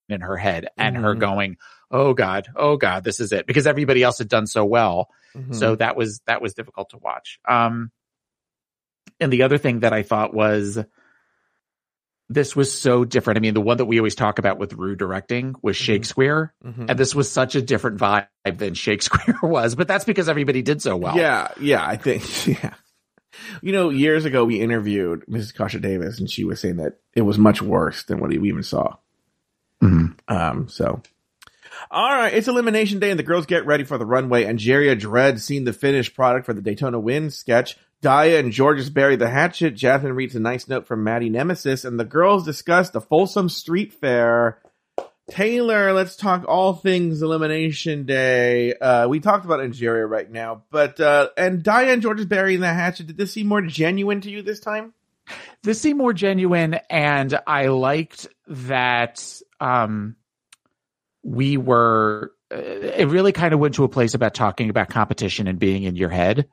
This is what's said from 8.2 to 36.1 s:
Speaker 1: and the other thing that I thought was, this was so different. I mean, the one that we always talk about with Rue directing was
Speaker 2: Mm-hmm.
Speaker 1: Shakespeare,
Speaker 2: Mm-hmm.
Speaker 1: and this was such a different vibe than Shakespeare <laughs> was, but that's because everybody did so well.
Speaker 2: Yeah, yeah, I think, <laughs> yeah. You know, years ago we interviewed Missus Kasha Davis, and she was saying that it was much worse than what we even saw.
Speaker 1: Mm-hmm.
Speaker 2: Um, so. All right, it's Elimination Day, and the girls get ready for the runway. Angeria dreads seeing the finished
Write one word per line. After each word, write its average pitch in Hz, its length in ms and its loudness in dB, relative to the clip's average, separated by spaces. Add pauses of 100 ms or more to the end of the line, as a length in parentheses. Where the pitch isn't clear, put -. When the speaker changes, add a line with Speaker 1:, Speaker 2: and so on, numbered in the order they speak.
Speaker 1:
and 139 140 2
the 123 100 4
other 135 140 4
thing 123 220 -2
that 113 140 2
I 107 100 0
thought 107 280 -2
was, 107 460 0 (1500)
this 139 260 0
was 139 180 2
so 123 320 4
different. 113 320 0
I 110 40 2
mean, 110 120 0
the 107 80 2
one 117 160 2
that 127 80 0
we 113 140 2
always 110 160 0
talk 104 240 0
about 98 180 0
with 98 160 -8
Rue 95 220 -6
directing 101 680 -6
was 98 140 -2
Speaker 2:
Mm-hmm. - 80 -6
Speaker 1:
Shakespeare, 135 720 0 (120)
Speaker 2:
Mm-hmm. 120 240 -12
Speaker 1:
and - 100 0
this 131 140 0
was 143 180 0
such 131 240 0
a 135 60 2
different 113 380 -2
vibe 101 280 2 (180)
than 95 280 -4
Shakespeare - 680 0
<laughs> - 40 -2
was, 123 320 0
but 170 120 -2
that's 196 180 -2
because 180 240 0
everybody 139 320 0
did 147 200 -2
so 104 140 -2
well. 90 220 -4
Speaker 2:
Yeah, 143 320 0 (100)
yeah, 131 260 0
I 98 120 -4
think, - 500 -4
<laughs> - 160 -2
yeah. - 100 -10 (880)
You 190 100 -4
know, 185 180 2
years 156 360 2
ago 127 200 2
we 113 160 0
interviewed 104 640 -2
Missus 110 240 -8
Kasha 95 280 -6
Davis, 95 400 -4
and - 100 -6
she 107 140 -6
was 90 160 -6
saying 90 180 -4
that 78 220 -6 (140)
it 117 100 2
was 101 140 2
much 104 240 6
worse 92 420 -2
than - 160 -6
what - 100 -4
we 101 180 -2
even - 160 -4
saw. - 320 -4 (840)
Speaker 1:
Mm-hmm. 85 520 2
Speaker 2:
Um, 85 360 -2
so. - 320 -4 (880)
All 226 200 0
right, 240 220 0
it's 220 140 2
Elimination 220 520 0
Day, 202 100 0
and 185 100 0
the 135 40 -6
girls 165 240 -2
get 170 180 0
ready 147 180 2
for 135 140 -6
the 113 80 -6
runway. 123 400 2
Angeria 120 520 2
dreads 113 460 2
seeing 143 220 -6
the 117 80 -2
finished 139 420 0